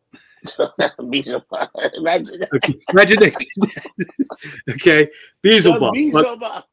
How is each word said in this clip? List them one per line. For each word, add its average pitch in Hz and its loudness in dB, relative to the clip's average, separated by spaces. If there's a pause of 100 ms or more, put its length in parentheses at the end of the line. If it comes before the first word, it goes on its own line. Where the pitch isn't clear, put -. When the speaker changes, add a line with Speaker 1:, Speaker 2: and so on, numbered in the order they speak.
(440)
Speaker 1:
<laughs> - -6
Beelzebub. 131 -8 (260)
Imagine 170 -6
that. - -8
Speaker 2:
Okay. 139 -2 (160)
Imagine 196 6
they 190 8
did - -2 (100)
that. - -4 (800)
<laughs> - -
Okay, 151 4 (320)
Beelzebub. 208 4
Speaker 1:
Beelzebub. 240 -2